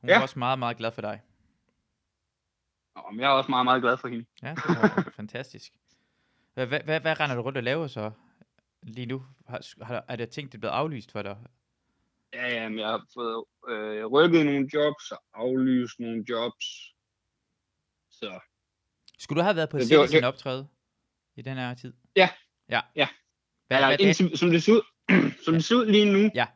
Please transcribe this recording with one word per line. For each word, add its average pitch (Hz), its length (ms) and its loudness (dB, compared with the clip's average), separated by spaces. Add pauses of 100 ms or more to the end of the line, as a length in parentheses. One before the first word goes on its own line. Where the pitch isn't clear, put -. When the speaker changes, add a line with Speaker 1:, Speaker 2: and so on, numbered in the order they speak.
Speaker 1:
Hun 127 80 -10
Speaker 2:
Ja. 185 60 8
Speaker 1:
var 233 60 6
også 135 180 -6
meget, 127 200 0
meget 117 180 -4
glad 113 140 -4
for 117 100 -12
dig. 104 200 -8 (1700)
Speaker 2:
Nå, - 60 -20 (100)
men 107 80 -12
jeg 131 80 0
er 139 60 4
også 135 180 2
meget, 127 140 2
meget 127 160 4
glad 123 160 0
for 131 100 -10
hende. 117 180 -10 (180)
Speaker 1:
Ja, 123 60 -10
det 143 180 -10
var 185 440 0
<laughs> - 40 -20
fantastisk. - 560 -14 (800)
Hvad, 127 140 -4
hvad, 139 180 -4
hvad, 156 140 -2
hvad 160 200 -2
render 143 160 -2
du 120 60 -6
rundt 135 160 -6
og 123 60 -4
laver 143 240 -2
så 107 240 -8 (720)
lige 120 220 -12
nu? 131 180 -8 (240)
Har, - 380 -14
har, 120 220 -8
er 123 80 -10
der 117 100 -6
ting, 139 260 -14
der - 60 -20
er - 20 -18
blevet 107 140 -6
aflyst 139 380 -6
for 107 100 -10
dig? 98 160 -10 (960)
Speaker 2:
Ja, 123 280 -6
ja, 110 80 -8
men 110 100 -8
jeg 107 80 -6
har 110 260 -6
fået, 113 300 -8 (260)
øh, 107 360 -8
rykket 160 400 6
nogle 139 280 0
jobs 147 380 -2
og - 120 -14 (100)
aflyst 127 680 0
nogle 117 300 -6
jobs. 117 360 -6 (1500)
Så. 95 280 -14 (800)
Speaker 1:
Skulle 147 200 -6
du 170 40 2
have 196 120 2
været 160 140 -2
på 147 100 -6
Speaker 2:
Så 120 100 -2
det 156 80 8
var, 147 80 8
Speaker 1:
Citizen 151 160 4
Speaker 2:
det 123 60 0
Speaker 1:
optræde 131 400 -8 (680)
i - 60 -20
den 131 160 -12
her 123 160 -8
tid? 123 200 -16 (220)
Speaker 2:
Ja. 185 140 6 (400)
Speaker 1:
Ja. 117 120 0 (140)
Speaker 2:
Ja. 143 120 2 (600)
Speaker 1:
Hvad, 131 100 2
Speaker 2:
Eller 135 100 4
Speaker 1:
hvad, 143 100 2
det 196 80 4
Speaker 2:
indtil, 160 320 4
som 175 140 2
det 165 120 4
ser 208 100 6
ud, 233 80 6 (320)
<clears throat> - 320 2
som 165 80 2
det 165 100 2
ser 233 120 2
ud 247 100 4
lige 208 280 6
nu, 202 220 4
Speaker 1:
Ja. 123 100 0 (100)